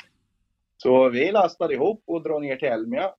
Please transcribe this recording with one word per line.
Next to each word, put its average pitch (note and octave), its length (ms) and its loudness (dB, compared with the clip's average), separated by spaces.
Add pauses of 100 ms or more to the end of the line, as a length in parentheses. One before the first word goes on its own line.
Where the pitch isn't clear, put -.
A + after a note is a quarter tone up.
(760)
Så C3 320 4
vi C3+ 220 0
lastade F3 420 0
ihop E3+ 340 -2
och E3 160 -4
drog D#3 180 -4
ner C#3 140 -4
till C#3 120 -4
Elmia A#2 500 -4